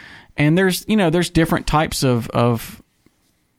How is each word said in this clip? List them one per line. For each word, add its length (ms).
And 200
there's, 300
you 80
know, 140
there's 200
different 380
types 360
of, 260
of 520